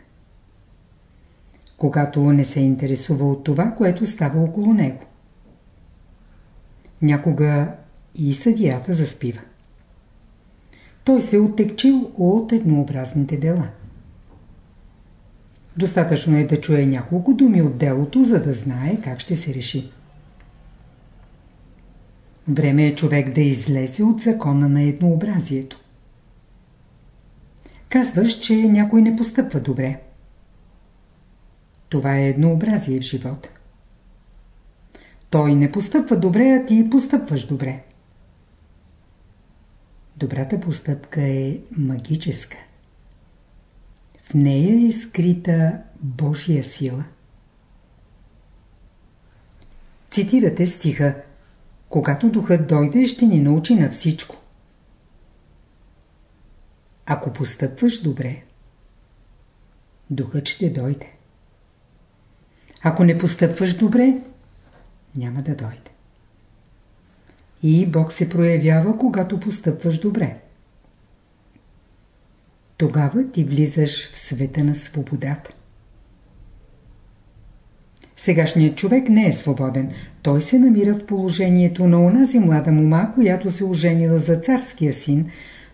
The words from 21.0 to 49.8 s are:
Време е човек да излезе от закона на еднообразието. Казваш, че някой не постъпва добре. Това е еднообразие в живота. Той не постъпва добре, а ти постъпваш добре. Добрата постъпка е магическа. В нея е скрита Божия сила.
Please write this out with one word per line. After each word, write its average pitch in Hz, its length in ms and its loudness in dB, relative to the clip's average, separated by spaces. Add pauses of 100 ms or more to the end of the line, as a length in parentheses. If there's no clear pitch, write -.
Време 147 400 2
е 147 80 0
човек 143 380 0
да 151 80 2
излезе 131 640 -2
от 220 180 2
закона 143 480 0
на 143 120 2
еднообразието. 156 960 -2 (2000)
Казваш, 226 500 0
че - 160 0
някой 214 460 4
не 226 140 4
постъпва 226 440 -2
добре. 131 420 -4 (1900)
Това 139 280 -2
е 139 120 0
еднообразие 160 720 0
в 127 40 -8
живота. 131 460 -10 (1800)
Той 147 260 2
не 143 160 2
постъпва 208 480 -2
добре, 226 420 4
а 262 40 -6
ти 220 240 4
постъпваш 240 560 0
добре. 131 380 -6 (2250)
Добрата 139 420 -4
постъпка 151 640 -6
е 135 380 -4 (180)
магическа. 139 800 -6 (1700)
В - 100 -20
нея 151 560 2
е - 20 0
скрита 175 880 -2 (220)
Божия 143 640 -4
сила. 127 400 -8 (3000)